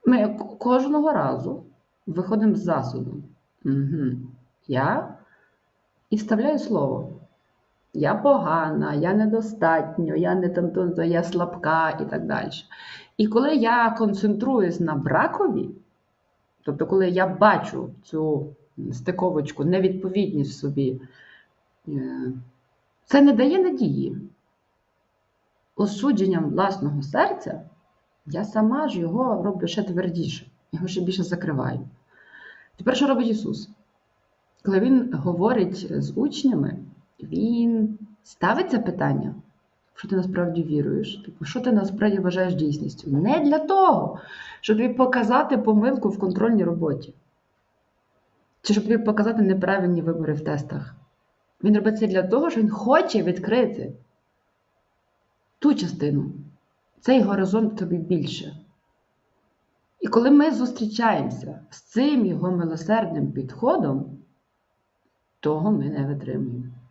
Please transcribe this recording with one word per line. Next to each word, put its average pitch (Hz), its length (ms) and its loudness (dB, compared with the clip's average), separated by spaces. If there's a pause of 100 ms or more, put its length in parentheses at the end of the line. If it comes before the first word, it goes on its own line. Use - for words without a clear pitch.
Ми 220 220 4
к-, - 160 -6
кожного 285 680 0
разу 135 520 -2 (420)
виходимо 190 480 2
з - 60 -2
засуду. 127 640 -4 (420)
Мгм. 135 640 -2 (380)
Я 156 480 -2 (960)
і 214 60 0
вставляю 240 420 0
слово. 147 540 -4 (800)
Я 151 200 0
погана, 160 800 0
я 170 200 0
недостатньо, 165 1000 0
я 180 180 0
не 180 140 0
там, 175 220 0
то, 180 180 -2
то, 165 140 -2
я 170 200 2
слабка 160 680 -2
і 147 200 -6
так - 160 -6
далі. - 240 -4 (680)
І 214 100 2
коли 254 280 2
я 233 360 2
концентруюсь 208 880 0
на 160 140 0
бракові, 254 760 0 (960)
тобто 147 220 -4
коли 190 220 2
я 180 180 2
бачу - 640 2 (120)
цю 156 440 -2 (460)
стиковочку, 156 720 -2
невідповідність 185 840 0
в - 100 -14
собі, 139 400 -2 (880)
е, 131 440 -6 (800)
це 277 100 8
не 285 100 10
дає 277 260 4
надії. 220 580 0 (1600)
Осудженням 190 760 0
власного 151 520 -2
серця - 600 -2 (640)
я 156 180 -4
сама 226 440 2
ж 190 120 -4
його 190 420 0
роблю 185 240 -4
ще 202 160 -2
твердіше, 170 640 -4 (260)
його 170 140 -6
ще 180 140 -4
більше 180 220 -2
закриваю. 143 580 -4 (960)
Тепер 247 200 0
що 285 100 2
робить 247 200 2
Ісус? - 440 -4 (920)
Коли 190 160 2
Він 254 340 4
говорить 180 880 0
з - 160 -6
учнями, 240 600 0 (440)
Він 220 760 0 (240)
ставить - 480 -2
це 247 80 0
питання, 143 560 -2 (600)
що - 140 -16
ти 190 80 0
насправді 175 460 -2
віруєш, 143 540 -2
типу, - 280 -14
що - 160 -8
ти 247 120 0
насправді 196 460 2
вважаєш 180 360 0
дійсністю. 147 560 -4
Не 208 300 2
для 294 180 4
того, - 600 2 (420)
щоб 214 160 2
тобі 240 180 0
показати 254 640 2
помилку 220 500 2
в - 100 -2
контрольній 196 460 2
роботі, 165 500 -2 (1500)
чи - 100 0
щоб 208 120 2
тобі 220 140 2
показати 214 440 2
неправильні 185 600 2
вибори 160 320 -2
в 143 60 -4
тестах. 143 560 -6 (680)
Він 208 120 6
робить 214 220 2
це 220 80 0
для 185 160 2
того, 233 280 2
що 226 100 -2
він 208 100 4
хоче 240 520 2
відкрити 196 720 0 (1700)
ту 285 160 4
частину, 147 580 -2 (680)
цей 254 220 6
горизонт 196 540 0
тобі 175 200 -2
більше. 151 600 -4 (1400)
І 359 80 -4
коли 233 220 4
ми 294 200 8
зустрічаємося 214 1120 -2 (100)
з - 100 -20
цим 254 460 2
його 175 240 0
милосердним 165 840 0
підходом, 156 880 -2 (1200)
того 156 320 0
ми 143 120 0
не 143 220 -4
витримуємо. 135 580 -6 (260)